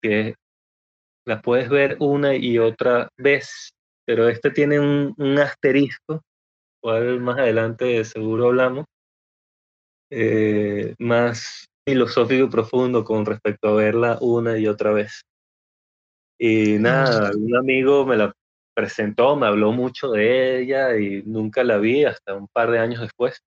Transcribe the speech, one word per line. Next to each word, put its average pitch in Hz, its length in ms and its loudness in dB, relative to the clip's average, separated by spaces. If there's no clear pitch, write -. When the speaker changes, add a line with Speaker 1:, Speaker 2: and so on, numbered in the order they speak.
Speaker 1:
que 107 340 -2
las 110 160 -6
puedes 120 280 0
ver 139 300 2
una 143 360 2
y 123 240 0
otra 120 580 0
vez, - 540 -2
pero 117 240 2
este 123 220 -2
tiene 143 280 2
un, 143 380 0
un 139 220 0
asterisco, 143 840 0
cual 120 380 -2
más 123 200 -4
adelante 113 680 0
seguro 110 420 -2
hablamos, 127 380 0
eh, 107 880 -2
más 117 680 -2
filosófico 131 600 2
y 117 40 -2
profundo 117 540 0
con 110 220 -2
respecto 104 440 -4
a 104 40 2
verla 110 480 2
una 117 360 0
y 110 100 0
otra 107 240 0
vez. 107 320 -4
Y 110 400 2
nada, 120 540 2
Speaker 2:
Mm. 107 120 -4
Speaker 1:
un 120 120 -2
amigo 135 480 2
me 127 120 0
la 104 160 0
presentó, 110 640 0
me 131 120 0
habló 107 260 2
mucho 127 380 -4
de 127 500 2
ella 131 360 0
y 98 260 -4
nunca 110 400 -4
la 117 140 2
vi 120 280 2
hasta 98 300 -6
un 101 120 -14
par 117 240 -2
de 117 80 2
años 117 220 -2
después. 123 460 -6